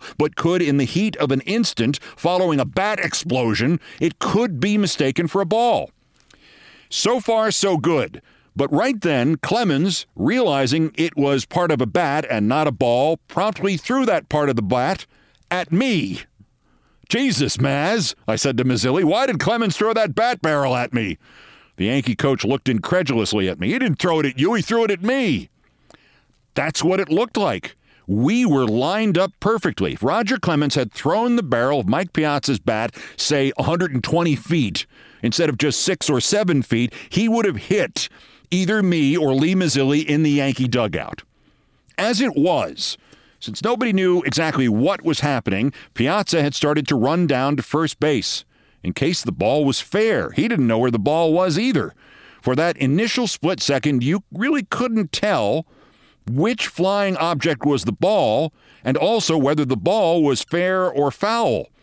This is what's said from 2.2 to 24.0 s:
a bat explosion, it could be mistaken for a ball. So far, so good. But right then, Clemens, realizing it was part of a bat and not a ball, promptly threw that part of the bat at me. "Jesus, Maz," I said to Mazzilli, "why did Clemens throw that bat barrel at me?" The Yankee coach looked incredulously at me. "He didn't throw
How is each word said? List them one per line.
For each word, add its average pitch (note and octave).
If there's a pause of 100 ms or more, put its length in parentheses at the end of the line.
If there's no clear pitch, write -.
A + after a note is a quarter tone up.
a A#2+
bat G3
explosion, B2+ (200)
it E3
could G3+
be G#3
mistaken D#3+
for G3
a F#3+
ball. G#3+ (1040)
So B3
far, A3
so F#3
good. C#3 (340)
But C#3
right G#3+
then, D3
Clemens, F#3 (100)
realizing D#3+
it D#3+
was C#3
part E3+
of C3
a A3+
bat D#3+
and G#2+
not D3+
a C#3+
ball, B2+ (100)
promptly F#3+
threw B3+
that F#3
part D3
of B2
the A2+
bat B2+ (420)
at F3
me. F3 (840)
"Jesus, A3
Maz," C#3+ (120)
I G#2+
said B2+
to B2+
Mazzilli, B2+
"why A3
did A#3
Clemens A3
throw A3
that G#3+
bat A#3
barrel C#3+
at B2
me?" G2+ (600)
The F#2
Yankee B2
coach C3+
looked C3
incredulously A2
at F2
me. F#2
"He -
didn't G#3+
throw E3